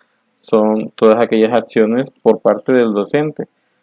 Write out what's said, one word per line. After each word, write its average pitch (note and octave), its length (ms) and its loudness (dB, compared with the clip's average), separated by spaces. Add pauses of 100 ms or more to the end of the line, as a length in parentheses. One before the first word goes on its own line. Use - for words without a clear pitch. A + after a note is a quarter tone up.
(400)
son G#2+ 540 -2
todas A2 260 4
aquellas A2 380 0
acciones A#2 520 -2
por - 280 0
parte G#2+ 340 -2
del A#2 200 0
docente, C#3+ 560 -6 (340)